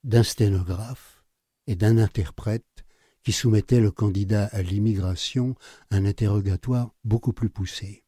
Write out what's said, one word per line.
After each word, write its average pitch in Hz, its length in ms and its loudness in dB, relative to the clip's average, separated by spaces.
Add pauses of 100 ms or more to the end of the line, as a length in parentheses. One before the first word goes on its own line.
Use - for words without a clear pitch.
d'un 117 200 4
sténographe 98 1000 -4 (440)
et 104 80 -4
d'un 107 240 4
interprète - 840 -4 (380)
qui 110 120 -2
soumettait 120 460 2
le 104 120 4
candidat 101 560 0
à 98 160 -4
l'immigration 101 920 -2 (360)
à 101 60 0
un 98 80 2
interrogatoire 104 880 0 (120)
beaucoup 117 300 0
plus 113 180 -4
poussé. 98 560 -10